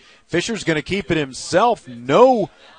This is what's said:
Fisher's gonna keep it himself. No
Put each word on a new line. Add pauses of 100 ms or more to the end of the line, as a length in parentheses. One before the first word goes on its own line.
(260)
Fisher's
gonna
keep
it
himself.
No (300)